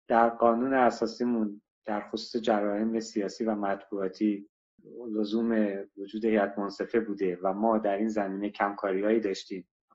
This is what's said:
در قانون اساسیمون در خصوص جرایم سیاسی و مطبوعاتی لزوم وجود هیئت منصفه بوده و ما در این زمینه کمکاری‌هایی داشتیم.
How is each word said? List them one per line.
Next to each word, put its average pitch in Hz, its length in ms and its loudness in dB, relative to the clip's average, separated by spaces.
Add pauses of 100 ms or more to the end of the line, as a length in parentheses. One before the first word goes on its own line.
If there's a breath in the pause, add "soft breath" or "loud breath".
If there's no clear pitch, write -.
در 117 200 6
قانون 117 460 4
اساسیمون 113 880 2 (240)
در 104 140 -2
خصوص - 420 -6
جرایم 110 580 2
سیاسی 110 440 -4
و 110 100 0
مطبوعاتی 101 920 -2 (640)
لزوم 110 540 0 (300)
وجود 104 280 -8
هیئت 104 340 2
منصفه 101 420 -2
بوده 98 420 -4
و 95 100 0
ما 110 260 2
در 104 180 0
این 110 120 0
زمینه 101 420 -4
کمکاری‌هایی 101 720 0
داشتیم. 95 480 -6 (260)